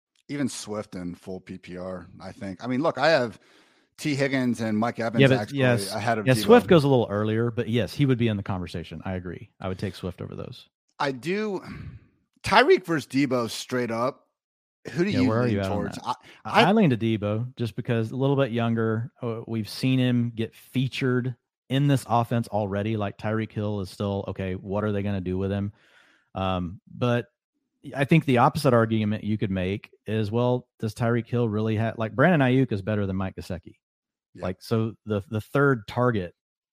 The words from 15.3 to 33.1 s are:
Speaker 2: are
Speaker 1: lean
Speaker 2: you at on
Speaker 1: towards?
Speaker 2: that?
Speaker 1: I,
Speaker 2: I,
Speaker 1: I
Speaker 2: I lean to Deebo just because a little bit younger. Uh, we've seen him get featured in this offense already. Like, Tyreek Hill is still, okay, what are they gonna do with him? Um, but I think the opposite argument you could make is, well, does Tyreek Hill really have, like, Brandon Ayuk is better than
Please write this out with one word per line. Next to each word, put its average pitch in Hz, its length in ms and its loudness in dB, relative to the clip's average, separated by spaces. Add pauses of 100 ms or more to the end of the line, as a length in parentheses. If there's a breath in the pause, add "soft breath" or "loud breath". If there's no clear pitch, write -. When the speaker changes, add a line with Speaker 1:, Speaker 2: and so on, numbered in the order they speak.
Speaker 2:
are 123 40 2
Speaker 1:
lean 120 100 2
Speaker 2:
you 98 60 0
at 95 60 -2
on 101 120 -2
Speaker 1:
towards? 101 200 -6
Speaker 2:
that? - 80 -14
Speaker 1:
I, 123 100 -4 (300 loud breath)
Speaker 2:
I, 180 180 4
Speaker 1:
I 170 60 6
Speaker 2:
I - 20 4
lean 214 180 6
to 120 80 2
Deebo 110 580 -2
just 117 200 -4
because 117 360 -2
a - 40 -8
little 135 200 2
bit 135 160 2
younger. 113 600 0 (100)
Uh, 117 240 -6
we've 113 240 -6
seen 131 300 0
him 123 360 0
get 110 200 -6
featured 127 800 -2 (340)
in 139 180 2
this 139 200 2
offense 117 400 0
already. 101 500 -2
Like, 101 200 -4
Tyreek 110 340 -4
Hill 104 300 -4
is 90 80 -8
still, 101 400 -4
okay, 95 260 -6
what 101 280 -4
are 107 80 0
they 101 120 -2
gonna 101 180 -4
do 92 160 -4
with 98 140 -2
him? 101 200 -2 (640 soft breath)
Um, 92 460 -4 (120)
but 123 340 0 (680)
I 139 100 0
think 165 200 4
the 120 140 4
opposite 139 340 4
argument 110 500 2
you 107 140 -2
could 98 140 -2
make 95 380 -2 (160)
is, 107 260 -2
well, 123 360 0 (120)
does 113 140 -4
Tyreek 117 340 -2
Hill 120 200 0
really 110 300 0
have, 113 200 -2
like, 110 160 -4
Brandon 147 280 6
Ayuk 131 300 4
is 98 100 -4
better 104 240 -2
than 95 100 -4